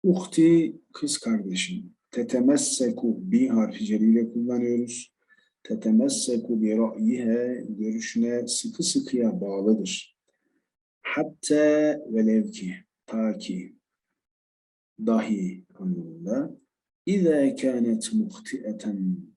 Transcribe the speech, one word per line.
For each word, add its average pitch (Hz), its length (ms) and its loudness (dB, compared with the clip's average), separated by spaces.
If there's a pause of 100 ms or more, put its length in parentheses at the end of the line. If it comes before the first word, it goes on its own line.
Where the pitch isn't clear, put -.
Uhti, 170 760 4 (120)
kız - 240 -4
kardeşim. 98 760 -4 (180)
Tetemesseku, 120 1200 0
bi 123 160 4
harfi 107 380 0
celiyle 113 460 4
kullanıyoruz. 120 840 -2 (500)
Tetemesseku 113 960 0
bi 110 160 2
ra'yihe, 117 920 0
görüşüne 117 800 -2
sıkı - 360 -6
sıkıya 110 580 0
bağlıdır. - 760 -2 (840)
Hatta 151 1000 2 (100)
velev 110 420 2
ki, 92 220 -8 (320)
ta 110 320 -2
ki, 90 380 -10 (1200)
dahi 110 680 0 (140)
anlamında. 170 800 -4 (480)
İzâ 160 500 4
kânet 117 580 0
muhti'eten 101 1040 -4 (200)